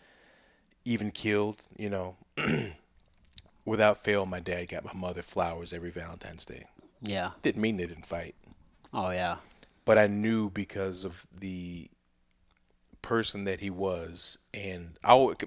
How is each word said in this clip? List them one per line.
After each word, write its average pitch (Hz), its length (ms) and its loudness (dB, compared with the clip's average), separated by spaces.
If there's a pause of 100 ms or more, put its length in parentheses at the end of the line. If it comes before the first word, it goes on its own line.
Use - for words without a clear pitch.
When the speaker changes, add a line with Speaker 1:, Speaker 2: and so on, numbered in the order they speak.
(840)
Speaker 1:
even 107 260 0
keeled, 104 520 0 (140)
you 104 140 -4
know. 92 260 -4 (200)
<clears throat> 143 360 -2 (920)
Without 107 340 4
fail, 101 260 2
my 92 160 -6
dad 87 280 -4
got 85 160 -8
my - 100 -12
mother 90 280 -6
flowers 85 500 -4
every 85 180 -8
Valentine's 82 540 -12
Day. 62 200 -16 (380)
Speaker 2:
Yeah. 95 280 -2 (120)
Speaker 1:
Didn't 107 180 2
mean 110 160 2
they 87 100 -2
didn't 85 200 -12
fight. 85 280 -8 (600)
Speaker 2:
Oh, 92 160 0
yeah. 87 260 0 (480)
Speaker 1:
But 110 140 10
I 107 80 10
knew 107 440 2
because 95 540 -4
of 85 220 -10 (120)
the 90 520 -10 (1120)
person 107 420 -2
that 95 160 -4
he 101 80 -6
was. 87 720 -6 (160)
And 90 500 -10
I 85 60 8
al-, 127 240 8 (120)